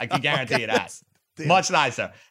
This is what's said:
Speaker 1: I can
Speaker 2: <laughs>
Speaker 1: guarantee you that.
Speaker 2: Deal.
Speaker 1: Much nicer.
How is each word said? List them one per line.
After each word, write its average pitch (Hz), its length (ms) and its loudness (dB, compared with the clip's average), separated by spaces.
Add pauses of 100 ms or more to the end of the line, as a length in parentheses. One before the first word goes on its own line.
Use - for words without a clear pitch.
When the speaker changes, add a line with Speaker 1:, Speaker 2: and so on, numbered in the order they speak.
Speaker 1:
I 120 60 -6
can - 140 -2
Speaker 2:
<laughs> - 20 -10
Speaker 1:
guarantee 131 400 0
you 110 60 -6
that. 110 300 -2 (360)
Speaker 2:
Deal. 156 120 -8
Speaker 1:
Much 180 240 4
nicer. 127 420 0 (180)